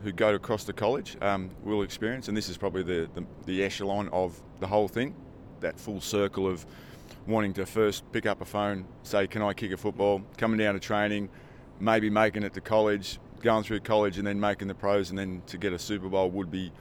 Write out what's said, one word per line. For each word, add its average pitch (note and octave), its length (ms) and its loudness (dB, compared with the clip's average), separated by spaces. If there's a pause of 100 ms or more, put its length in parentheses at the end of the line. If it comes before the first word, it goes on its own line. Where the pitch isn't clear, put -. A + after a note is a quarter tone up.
who G#2 100 -4
go G#2+ 220 6
across G#2+ 300 -2
to G2+ 80 -6
college, B2+ 480 0
um, F#2+ 280 0 (140)
will G#2 180 0
experience. A2+ 460 -4
And G#2+ 100 -2
this G2+ 100 -2
is F2+ 100 -8
probably F#2 260 -2
the, E2 300 0
the, F2 120 -8 (200)
the F#2 180 0
echelon G2 460 -2
of F2 300 0 (200)
the F#2+ 80 -4
whole G#2 200 4
thing, A#2 280 -2 (440)
that E2+ 200 -4
full G#2 200 -6
circle G2 480 2
of F2 180 -2 (640)
wanting G#2+ 240 2
to F#2+ 120 -4
first G#2+ 460 2
pick A2+ 140 -2
up G#2 160 0
a F2+ 40 -10
phone, G2+ 400 -2 (180)
say, G2+ 240 2
"Can G#2+ 140 -4
I G2+ 120 2
kick G2 180 -6
a F#2 60 -2
football?" G2+ 440 2 (160)
Coming A2+ 200 2
down G#2+ 160 4
to G2 60 -4
training, G#2 500 0 (500)
maybe A2 300 4
making G#2+ 340 4
it G2 100 -6
to F#2+ 80 -8
college, G#2+ 580 2 (220)
going A2+ 220 4
through G#2 160 -2
college G#2 380 2
and G2+ 100 -2
then G2+ 120 -2
making G2+ 280 0
the G2 80 -6
pros, G2+ 340 2
and F#2+ 80 -6
then F#2 300 -4
to F#2 100 -10
get G2 160 0
a E2+ 60 -2
Super F#2+ 300 -4
Bowl F#2+ 220 4
would F#2 200 -4
be F2+ 300 -4